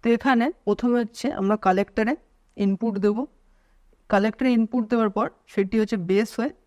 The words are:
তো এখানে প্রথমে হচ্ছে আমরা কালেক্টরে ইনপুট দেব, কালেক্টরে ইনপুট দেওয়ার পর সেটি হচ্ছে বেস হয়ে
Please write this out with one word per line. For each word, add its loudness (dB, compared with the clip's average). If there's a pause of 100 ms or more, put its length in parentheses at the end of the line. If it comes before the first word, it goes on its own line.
তো -6 (100)
এখানে 2 (200)
প্রথমে 0
হচ্ছে -6 (140)
আমরা 2 (100)
কালেক্টরে 0 (440)
ইনপুট 0 (120)
দেব, 2 (920)
কালেক্টরে 2
ইনপুট 0
দেওয়ার 2
পর -2 (260)
সেটি 0
হচ্ছে -2 (120)
বেস 2 (100)
হয়ে -4 (160)